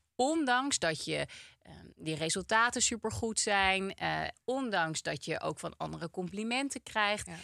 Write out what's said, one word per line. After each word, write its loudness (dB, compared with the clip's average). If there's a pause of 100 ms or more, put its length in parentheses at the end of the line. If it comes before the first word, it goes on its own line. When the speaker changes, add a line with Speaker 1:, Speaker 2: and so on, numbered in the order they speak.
(160)
Speaker 1:
Ondanks 2
dat 0
je, -2 (360)
ehm, -20 (100)
die -4
resultaten 2
supergoed 0
zijn, 4
eh, -2 (180)
ondanks 0
dat -4
je -2
ook -4
van -8
anderen -6
complimenten -2
krijgt, 0
Speaker 2:
Ja. -12